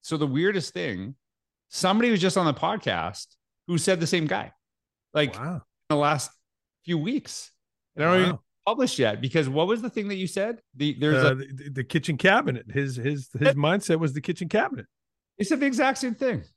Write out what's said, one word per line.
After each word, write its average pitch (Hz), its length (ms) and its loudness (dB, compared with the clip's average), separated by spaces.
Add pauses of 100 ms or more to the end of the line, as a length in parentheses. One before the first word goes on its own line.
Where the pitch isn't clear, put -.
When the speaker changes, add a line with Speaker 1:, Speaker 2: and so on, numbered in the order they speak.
Speaker 1:
so - 140 -6
the 151 100 0
weirdest 170 460 0
thing, 123 440 -6 (540)
somebody 220 400 2
was 208 100 4
just 185 160 2
on 175 100 2
the 143 80 2
podcast 98 720 -2 (400)
who 170 120 0
said 180 220 2
the 165 60 0
same 165 200 0
guy, 185 260 -4 (600)
like, 147 220 0
Speaker 2:
Wow. 147 200 -8
Speaker 1:
in - 60 -8 (280)
the 151 80 4
last 147 340 4 (540)
few 170 140 0
weeks. - 520 -6 (460)
And 147 80 0
I 165 60 4
don't 185 100 6
even 180 120 2
Speaker 2:
Wow. 135 80 -8 (260)
Speaker 1:
published 247 320 0
yet, 110 240 2
because 135 260 0
what 151 200 0
was 226 120 0
the 240 80 -8
thing 202 200 -6
that 202 80 -6
you 185 100 -4
said? 214 340 -4 (140)
The, 143 240 -2
there's 135 260 4
Speaker 2:
Uh, 135 60 6
Speaker 1:
a 131 60 0
Speaker 2:
the, 135 100 -10
the, 139 240 -12
the 131 140 -6
kitchen 151 340 -2
cabinet. 190 520 2
His, 135 260 -4
his, 135 360 -6
his - 80 -6
Speaker 1:
That 156 160 4
Speaker 2:
mindset 160 420 2
was 160 140 0
the 147 80 -6
kitchen 170 300 -6
cabinet. 214 360 -2 (520)
Speaker 1:
He 202 60 -2
said 269 160 0
the 285 60 2
exact 262 320 2
same 247 160 -4
thing. 220 280 -2 (140)